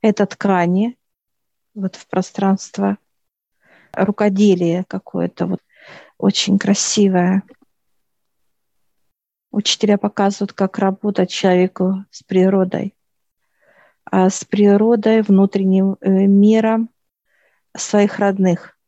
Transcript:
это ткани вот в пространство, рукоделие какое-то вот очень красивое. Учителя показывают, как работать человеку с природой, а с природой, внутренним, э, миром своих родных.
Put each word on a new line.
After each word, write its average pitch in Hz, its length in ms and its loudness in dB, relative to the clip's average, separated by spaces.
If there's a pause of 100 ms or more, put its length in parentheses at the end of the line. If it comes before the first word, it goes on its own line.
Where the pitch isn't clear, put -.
это 214 260 0
ткани 190 680 -2 (760)
вот 190 220 -8
в - 100 -20
пространство, 196 920 -4 (920)
рукоделие 190 920 0
какое-то 180 640 -8
вот 185 140 -6 (580)
очень 196 400 0
красивое. 190 840 0 (2000)
Учителя 208 460 0
показывают, 202 540 -4
как - 260 -4
работать 196 520 -2
человеку 185 840 0
с - 100 -20
природой, 190 720 0 (1080)
а 190 260 0
с - 140 -10
природой, 214 800 2
внутренним, 196 760 2
э, - 80 -4 (180)
миром 220 640 2 (840)
своих 208 440 0
родных. 190 560 -2 (120)